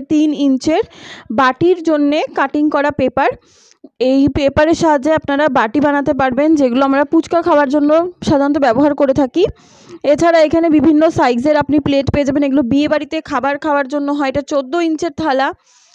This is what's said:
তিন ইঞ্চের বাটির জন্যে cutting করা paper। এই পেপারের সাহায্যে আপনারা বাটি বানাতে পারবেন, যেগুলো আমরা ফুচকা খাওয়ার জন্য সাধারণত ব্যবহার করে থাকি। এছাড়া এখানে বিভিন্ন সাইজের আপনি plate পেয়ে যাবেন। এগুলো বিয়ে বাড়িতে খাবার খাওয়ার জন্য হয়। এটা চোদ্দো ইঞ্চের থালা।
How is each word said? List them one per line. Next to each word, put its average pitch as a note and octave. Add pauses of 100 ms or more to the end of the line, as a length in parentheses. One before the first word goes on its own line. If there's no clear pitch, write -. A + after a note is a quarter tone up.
তিন D4+
ইঞ্চের C#4+ (480)
বাটির C4+
জন্যে D4+ (160)
cutting D4
করা D4
paper। C#4 (720)
এই C4+
পেপারের D4+
সাহায্যে D4+
আপনারা D4
বাটি B3
বানাতে C#4+
পারবেন, C4+
যেগুলো C4+
আমরা C4+
ফুচকা E4
খাওয়ার D4
জন্য D4 (340)
সাধারণত C#4+
ব্যবহার C#4
করে C#4
থাকি। C#4+ (600)
এছাড়া D#4+
এখানে E4
বিভিন্ন D#4
সাইজের C#4
আপনি D4
plate C#4
পেয়ে C#4+
যাবেন। C#4
এগুলো C#4
বিয়ে C#4
বাড়িতে D4+
খাবার C#4
খাওয়ার C#4+
জন্য C#4+
হয়। D4
এটা C#4
চোদ্দো C#4
ইঞ্চের D#4+
থালা। C#4 (480)